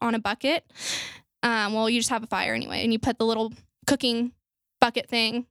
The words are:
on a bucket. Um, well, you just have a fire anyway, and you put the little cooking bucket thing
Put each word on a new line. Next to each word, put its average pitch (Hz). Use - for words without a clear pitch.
on 233
a 220
bucket. 247
Um, 220
well, 220
you 240
just 226
have 226
a 226
fire -
anyway, -
and 233
you 226
put 233
the 226
little 226
cooking 240
bucket 240
thing 233